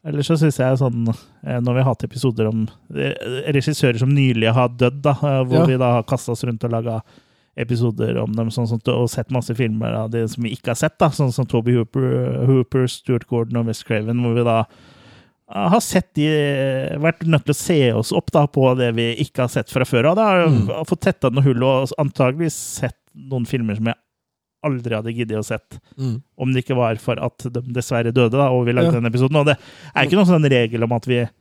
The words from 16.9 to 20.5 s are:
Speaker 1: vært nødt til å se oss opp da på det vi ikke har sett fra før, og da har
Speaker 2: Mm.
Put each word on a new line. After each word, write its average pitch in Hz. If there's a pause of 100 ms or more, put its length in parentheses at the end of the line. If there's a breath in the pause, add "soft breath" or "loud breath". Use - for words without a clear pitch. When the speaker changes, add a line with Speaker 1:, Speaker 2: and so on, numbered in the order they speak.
Speaker 1:
vært 160
nødt 160
til 147
å 139
se 139
oss 113
opp -
da 147
på 131
det 120
vi 117
ikke -
har 123
sett 120
fra 131
før, 123
og 180
da 220
har 185
Speaker 2:
Mm. 117